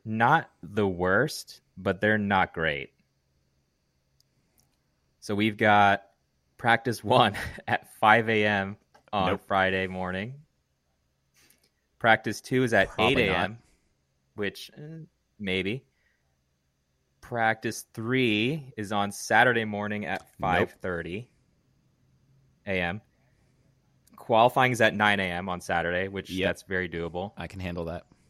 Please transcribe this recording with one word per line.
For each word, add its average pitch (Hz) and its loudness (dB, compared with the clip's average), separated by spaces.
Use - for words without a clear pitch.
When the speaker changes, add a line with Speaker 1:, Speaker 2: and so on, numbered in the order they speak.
Speaker 1:
not 117 2
the 104 -2
worst, 95 -2
but 95 -4
they're 107 2
not 98 0
great. 76 -4
So - -6
we've 104 0
got 104 4
practice 117 0
one 110 4
<laughs> - -16
at - -6
five 110 4
A 107 2
M 101 0
on 95 0
Speaker 2:
Nope. 98 -6
Speaker 1:
Friday 95 2
morning. 92 -6
Practice 110 2
two 127 -2
is 120 0
at 95 4
Speaker 2:
Probably 123 2
Speaker 1:
eight 98 0
A 92 0
M, 92 -2
Speaker 2:
not. 117 -18
Speaker 1:
which, 101 -8
eh, 156 -16
maybe. 95 -4
Practice 113 -4
three 123 -2
is 107 -8
on 101 -2
Saturday 117 2
morning 104 -6
at 90 -6
Speaker 2:
Nope. - -20
Speaker 1:
five 90 0
thirty 87 -8
A 95 -2
M. 90 -4
Qualifying 123 4
is 113 -2
at 110 4
nine 104 2
A 95 0
M 90 -4
on 90 -6
Saturday, 90 -2
which 98 -10
Speaker 2:
Yep. 92 -2
Speaker 1:
that's 87 -6
very 92 -4
doable. 85 -8
Speaker 2:
I 85 -12
can 98 -14
handle 87 -8
that. 82 -10